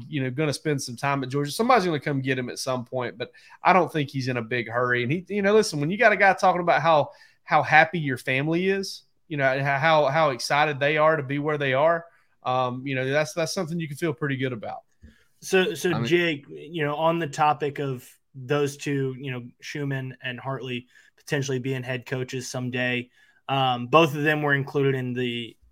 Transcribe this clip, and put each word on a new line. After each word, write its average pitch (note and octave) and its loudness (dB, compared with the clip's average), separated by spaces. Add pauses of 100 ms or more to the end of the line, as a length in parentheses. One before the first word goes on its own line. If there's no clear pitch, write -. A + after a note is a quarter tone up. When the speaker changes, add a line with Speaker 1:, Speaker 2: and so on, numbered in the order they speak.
Speaker 1:
you D3 -4
know, C3 -2
gonna C#3+ -2
spend D3 -2
some A#2+ -10
time C#3 -2
at B2 -6
Georgia. C#3+ -4
Somebody's A3+ 2
gonna D#3+ 0
come C#3 -2
get C3 -2
him A#2+ -6
at E2 -10
some B2+ -4
point, A#2+ -6
but B2 -10 (280)
I F3 6
don't E3+ 4
think C#3+ -2
he's C3 -4
in B2 -2
a A#2 0
big A2+ -4
hurry. B2 0
And A#2+ -2
he, F3+ -4
you G3+ -2
know, G3 4
listen, G#3 2
when D3+ -2
you G#3 -2
got A3 6
a F#3+ 2
guy F#3+ 6
talking F3+ 2
about D#3 2
how, D3+ 4 (320)
how D#3 2
happy D#3+ 4
your C3+ -2
family D#3 0
is, G3 -4 (240)
you D#3+ -8
know, C3+ 2
how, C#3+ 4
how D3+ 2
excited C#3+ 0
they D3+ 2
are D#3 4
to C#3+ -4
be C#3 -4
where D3 -2
they C#3 0
are, E3 2 (380)
um, B2+ -2
you C3+ -4
know, C3 -2
that's, D3+ 0
that's D#3+ -4
something F3 -4
you E3 -6
can D3 -12
feel E3 -2
pretty C#3 -4
good C3 -4
about. G2+ -12 (580)
Speaker 2:
So, F#3 2
so F3+ -2
Speaker 3:
I D#3 0
mean A#2 -2
Speaker 2:
Jake, E3 0
you D3+ -6
know, D3 -2
on E3 2
the E3 -4
topic D3 0
of C3+ -6 (240)
those C#3+ -2
two, C3+ -4
you C3+ -8
know, B2 -10 (160)
Schumann C3+ -6
and B2 -10
Hartley B2 -8 (300)
potentially C#3 -4
being C3 -6
head B2 -6
coaches B2+ -8
someday, B2 -4 (400)
um, B2+ 0
both D3+ 8
of D3 -2
them D3+ 2
were C#3+ 0
included C#3 0
in B2+ -4
the A#2+ -6 (140)